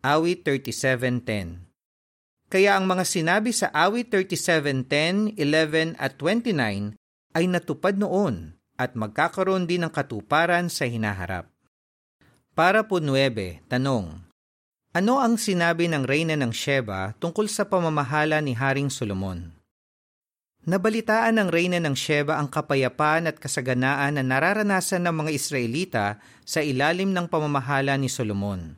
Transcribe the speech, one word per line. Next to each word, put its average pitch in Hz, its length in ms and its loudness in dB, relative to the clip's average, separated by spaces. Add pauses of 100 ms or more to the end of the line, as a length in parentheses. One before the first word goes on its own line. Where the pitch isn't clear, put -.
Awit 160 400 0
thirty-seven 127 800 -2
ten. 90 400 -6 (840)
Kaya 196 280 4
ang 190 120 2
mga 185 200 2
sinabi 202 480 0
sa - 160 0
Awit 202 400 0
thirty-seven 156 760 0
ten, 185 520 0
eleven 160 560 2
at - 240 -6
twenty-nine 139 800 -2 (320)
ay 170 160 2
natupad 180 480 0
noon 165 600 -2 (200)
at 123 240 -4
magkakaroon 175 680 0
din 175 200 0
ng 156 40 -6
katuparan 165 760 0
sa 156 180 -4
hinaharap. 98 600 -4 (1040)
Para 190 320 4
po 196 160 0
nuebe, 131 720 0
tanong, 123 400 0 (800)
"Ano 240 320 2
ang 226 160 2
sinabi 170 480 2
ng 151 160 0
Reyna 156 320 0
ng 127 160 0
Sheba 104 640 -2
tungkol 185 320 -2
sa 208 160 -4
pamamahala 156 800 0
ni 135 100 -2
Haring 135 380 0
Solomon?" 95 640 -6 (1120)
Nabalitaan 220 720 2
ng 196 80 2
Reyna 175 320 2
ng 147 160 0
Sheba 147 400 0
ang 139 160 -4
kapayapaan 151 800 0
at - 80 -12
kasaganaan 139 800 0
na 131 40 0
nararanasan 185 840 0
ng 165 80 0
mga 156 160 -2
Israelita 131 720 -2 (380)
sa - 160 -4
ilalim 156 560 0
ng 175 160 -2
pamamahala 139 640 0
ni 135 160 -2
Solomon. 101 680 -4